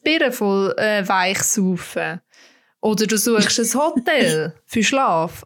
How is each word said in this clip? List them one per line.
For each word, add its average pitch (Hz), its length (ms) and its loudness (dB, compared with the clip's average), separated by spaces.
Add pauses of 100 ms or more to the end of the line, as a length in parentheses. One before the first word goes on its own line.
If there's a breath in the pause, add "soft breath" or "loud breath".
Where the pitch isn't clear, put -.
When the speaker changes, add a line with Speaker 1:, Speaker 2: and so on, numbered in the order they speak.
Speaker 1:
Birne 302 280 2
voll, 196 460 0
äh, 208 300 0
weich 190 360 0
saufen. 175 800 -2 (580 soft breath)
Oder 214 280 0
du 220 100 0
suchst 220 420 2
ein 233 220 0
Hotel 240 760 0
Speaker 2:
<laughs> - 60 -20
Speaker 1:
für - 180 0
Schlaf. 196 640 0